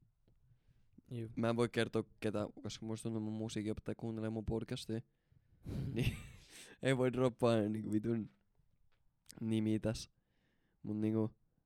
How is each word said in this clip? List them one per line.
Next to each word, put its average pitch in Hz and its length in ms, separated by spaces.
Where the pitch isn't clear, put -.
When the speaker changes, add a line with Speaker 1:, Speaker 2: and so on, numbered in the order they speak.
Speaker 1:
Juu. 113 240
Speaker 2:
Mä 117 140
en 117 60
voi 117 140
kertoa 113 340
ketä, 104 280
koska 107 220
musta 110 180
tuntuu, 113 180
mun 107 120
musiikinopettaja 110 600
kuuntelee 110 340
mun 110 160
podcastia. 113 560
Speaker 1:
<laughs> - 280
Speaker 2:
Niin, - 240
<laughs> - 340
ei 131 140
voi 127 160
droppaa 123 480
niinku 107 300
vitun 107 380
nimiä 110 380
tässä. - 320
Mut 104 140
niinku, 107 340